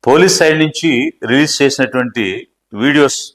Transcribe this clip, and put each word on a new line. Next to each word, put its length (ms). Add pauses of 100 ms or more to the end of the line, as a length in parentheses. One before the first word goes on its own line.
పోలీస్ 340
సైడ్ 240
నుంచి 240 (420)
రిలీజ్ 300
చేసినటువంటి 640 (580)
వీడియోస్ 360 (140)